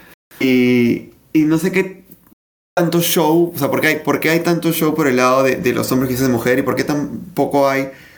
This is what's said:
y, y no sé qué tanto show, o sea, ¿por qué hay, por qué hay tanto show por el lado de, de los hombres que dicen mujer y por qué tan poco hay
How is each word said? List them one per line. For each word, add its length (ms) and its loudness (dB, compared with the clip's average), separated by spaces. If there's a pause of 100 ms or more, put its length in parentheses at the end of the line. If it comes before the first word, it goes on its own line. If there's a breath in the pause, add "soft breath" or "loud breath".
(380 loud breath)
y, 720 2 (220)
y 140 4
no 100 2
sé 160 -2
qué 320 -4 (720)
tanto 240 2
show, 540 2
o 40 -10
sea, 120 -2
¿por 100 -2
qué 80 0
hay, 120 0
por 200 -2
qué 80 -2
hay 120 2
tanto 320 0
show 220 0
por 140 0
el 80 2
lado 260 2
de, 140 0
de 160 -2
los 180 -4
hombres 180 0
que 80 -4
dicen 140 0
mujer 280 0
y 40 -2
por 140 -2
qué 80 -2
tan 360 -4 (140)
poco 360 0
hay 180 -2 (300 loud breath)